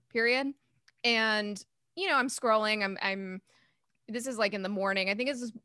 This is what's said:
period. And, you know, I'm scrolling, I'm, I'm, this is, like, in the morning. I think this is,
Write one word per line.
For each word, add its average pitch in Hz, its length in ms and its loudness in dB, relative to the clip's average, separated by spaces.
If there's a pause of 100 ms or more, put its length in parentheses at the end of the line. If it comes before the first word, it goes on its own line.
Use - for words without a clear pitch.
period. 254 440 0 (500)
And, 214 580 2 (360)
you 381 100 -2
know, 311 80 4
I'm 254 140 2
scrolling, 214 520 2
I'm, 196 200 0
I'm, 190 400 -4 (640)
this 233 180 -6
is, 247 120 -4
like, 208 160 2
in 196 100 -4
the 185 60 -4
morning. 196 400 0
I 202 60 0
think 247 140 -2
this 247 120 -4
is, 233 100 -6 (140)